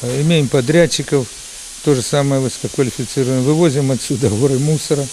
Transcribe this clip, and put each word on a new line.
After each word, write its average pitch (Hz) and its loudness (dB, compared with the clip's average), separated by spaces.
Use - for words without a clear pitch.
э, 127 -2
имеем 156 2
подрядчиков, 143 2
то 147 4
же 123 -2
самое 139 0
высококвалифицированное. 127 -2
Вывозим 143 2
отсюда 123 0
горы 127 2
мусора 143 0